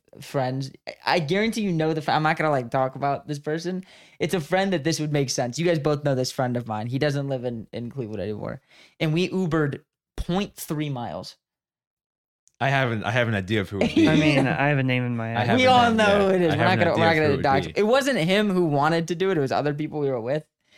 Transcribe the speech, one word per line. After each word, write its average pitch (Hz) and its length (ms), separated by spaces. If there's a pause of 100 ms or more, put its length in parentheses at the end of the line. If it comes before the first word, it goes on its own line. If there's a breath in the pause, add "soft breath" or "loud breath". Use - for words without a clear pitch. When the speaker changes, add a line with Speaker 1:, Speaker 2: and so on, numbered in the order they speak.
(200)
Speaker 1:
friends. 131 500 (160)
I, - 60 (120)
I 160 140
guarantee 208 440
you 190 100
know 160 200
the. 156 80
Fr-, 143 100
I'm 151 120
not 156 140
gonna, 156 120
like, 127 220
talk 131 240
about 139 320
this 143 120
person. 175 440 (360 loud breath)
It's 170 140
a 190 60
friend 190 320
that 156 140
this 160 160
would 151 100
make 143 180
sense. 123 300
You 170 60
guys 170 120
both 147 280
know 139 100
this 127 160
friend 123 240
of 120 140
mine. 107 180
He 127 100
doesn't 143 300
live 131 160
in, 120 300
in 117 180
Cleveland 110 300
anymore, 104 400 (400 soft breath)
and 156 120
we 175 140
Ubered 156 540 (340)
point 185 400
three 151 340
miles. 113 460 (1200)
Speaker 2:
I 131 100
have 135 220
an, 107 120
I - 60
have 120 180
an 113 60
idea 101 280
of 92 100
who 101 60
it - 100
would - 80
Speaker 1:
<laughs> - 0
Speaker 2:
be. 330 120
Speaker 3:
I 156 80
mean, 151 300
I 135 220
have 147 100
a 135 60
name 127 200
in 120 140
my 113 180
Speaker 2:
I - 40
Speaker 3:
head. - 80
Speaker 2:
have 233 100
Speaker 1:
We 254 80
Speaker 2:
an 254 40
Speaker 1:
all 247 100
Speaker 2:
idea. 233 180
Speaker 1:
know 202 320
who 190 60
it 180 60
is. 160 120
Speaker 2:
I - 40
Speaker 1:
We're - 60
Speaker 2:
have - 60
Speaker 1:
not - 40
Speaker 2:
an 185 60
Speaker 1:
gonna, 175 120
we're - 20
Speaker 2:
idea 165 120
Speaker 1:
not 165 40
Speaker 2:
of 165 60
who 156 60
Speaker 1:
gonna 151 40
Speaker 2:
it 143 120
would 139 60
Speaker 1:
dox. 139 240
Speaker 2:
be. 156 80
Speaker 1:
It 202 120
wasn't 254 320
him 190 320
who 180 140
wanted 156 420
to 180 80
do 190 160
it. 180 60
It 147 40
was 131 100
other 135 220
people 151 260
we 143 120
were 123 100
with. 143 220 (340 soft breath)